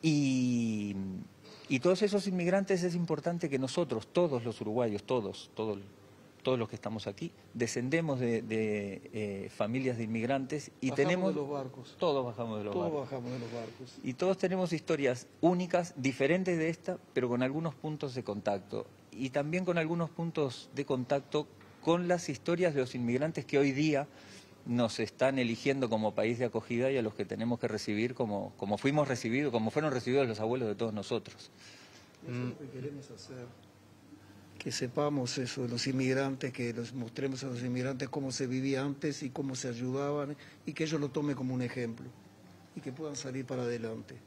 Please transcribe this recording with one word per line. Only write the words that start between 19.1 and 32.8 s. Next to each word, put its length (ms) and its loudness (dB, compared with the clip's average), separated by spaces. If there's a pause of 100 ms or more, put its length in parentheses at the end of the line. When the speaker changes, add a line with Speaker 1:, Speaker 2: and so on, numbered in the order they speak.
Speaker 1:
y 140 -2
también 340 0
con 120 2
algunos 320 0
puntos 680 -2
de 100 -2
contacto 640 0 (340)
con 260 4
las 220 2
historias 440 2
de 80 2
los 140 0
inmigrantes 500 0
que 120 4
hoy 140 6
día 360 2 (580)
nos 340 2
están 400 2
eligiendo 500 2
como 240 2
país 260 2
de 60 2
acogida 460 0
y 60 2
a 40 2
los 120 0
que 120 -4
tenemos 340 -2
que 80 0
recibir 460 0
como, 440 -2
como 200 0
fuimos 300 4
recibidos, 440 2
como 200 2
fueron 200 2
recibidos 360 4
los 120 -2
abuelos 280 0
de 80 0
todos 180 -2
nosotros. 560 -4 (760)
Speaker 2:
Eso 100 -8
es 160 -4
lo 80 -10
que 120 -14
queremos 400 -10